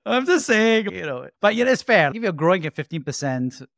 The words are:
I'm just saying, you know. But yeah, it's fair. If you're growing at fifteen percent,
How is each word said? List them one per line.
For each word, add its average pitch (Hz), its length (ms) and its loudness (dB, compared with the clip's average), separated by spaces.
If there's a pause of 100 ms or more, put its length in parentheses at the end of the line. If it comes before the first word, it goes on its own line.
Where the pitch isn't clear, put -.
I'm 254 220 0
just 359 180 2
saying, 220 480 2
you 185 80 -10
know. 135 260 -10 (140)
But 214 140 2
yeah, 240 100 0
it's 254 160 2
fair. 170 320 4
If 226 80 -8
you're 208 100 -2
growing 165 360 0
at - 80 -10
fifteen 156 280 -8
percent, 127 560 -4 (180)